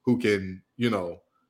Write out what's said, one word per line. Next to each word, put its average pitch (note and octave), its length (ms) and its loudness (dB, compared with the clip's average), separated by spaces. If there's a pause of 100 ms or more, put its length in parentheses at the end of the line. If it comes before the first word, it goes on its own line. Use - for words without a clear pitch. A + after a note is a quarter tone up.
who A#2+ 160 2
can, F#2+ 440 0 (140)
you A#2+ 140 0
know, F2+ 320 -4 (280)